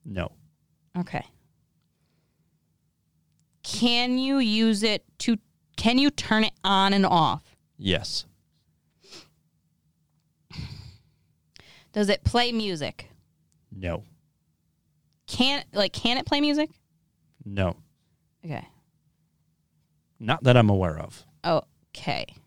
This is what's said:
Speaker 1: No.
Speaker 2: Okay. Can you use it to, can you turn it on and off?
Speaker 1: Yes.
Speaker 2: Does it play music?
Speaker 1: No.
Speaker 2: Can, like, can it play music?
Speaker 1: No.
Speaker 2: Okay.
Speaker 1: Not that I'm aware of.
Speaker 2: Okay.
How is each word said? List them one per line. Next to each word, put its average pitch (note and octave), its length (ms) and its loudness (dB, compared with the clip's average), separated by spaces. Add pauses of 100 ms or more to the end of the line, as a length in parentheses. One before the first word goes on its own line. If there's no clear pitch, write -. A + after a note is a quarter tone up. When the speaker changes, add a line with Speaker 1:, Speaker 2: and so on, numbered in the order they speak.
Speaker 1:
No. F#2 260 -6 (640)
Speaker 2:
Okay. - 280 -6 (2500)
Can A#3+ 540 0
you C4+ 200 0
use A3 460 2
it G#3+ 200 -2 (160)
to, A3+ 160 0 (400)
can A#3+ 220 2
you C#4+ 120 4
turn A3 340 0
it G#3+ 80 -4 (100)
on G3 300 2
and G3 120 4
off? D#3+ 380 2 (340)
Speaker 1:
Yes. - 500 -2 (3750)
Speaker 2:
Does G#3 160 0
it - 160 0
play A#3+ 280 0
music? F#3+ 560 -6 (600)
Speaker 1:
No. F#2 320 -8 (1200)
Speaker 2:
Can, C4+ 460 -2
like, G3 200 -2
can A#3+ 260 -2
it - 80 -6
play C#4+ 140 0
music? D4 300 0 (760)
Speaker 1:
No. G2 320 -2 (680)
Speaker 2:
Okay. D3+ 220 -12 (1500)
Speaker 1:
Not B2+ 260 -2
that B2 120 8
I'm A2 140 8
aware F2+ 280 0
of. - 260 -14 (200)
Speaker 2:
Okay. - 800 -4 (200)